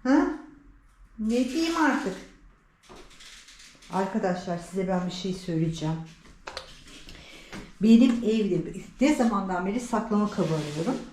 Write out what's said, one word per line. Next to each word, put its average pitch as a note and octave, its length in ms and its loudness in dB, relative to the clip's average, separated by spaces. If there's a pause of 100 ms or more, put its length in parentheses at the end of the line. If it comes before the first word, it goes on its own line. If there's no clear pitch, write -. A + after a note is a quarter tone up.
Ha? D4 220 6 (920)
Ne A#3 300 0
diyeyim E4 280 0
artık? B3+ 360 2 (1800)
Arkadaşlar, F#3 640 -2
size F#3 300 -4
ben F3+ 200 0
bir F3 40 -4
şey F#3 220 -6
söyleyeceğim. E3 640 -2 (1900)
Benim A3+ 300 8
evde G3+ 600 0 (280)
ne D4 140 4
zamandan F#3+ 500 0
beri G#3 140 -2
saklama G#3 520 -2
kabı D#3+ 220 0
arıyorum. D#3 420 -2 (180)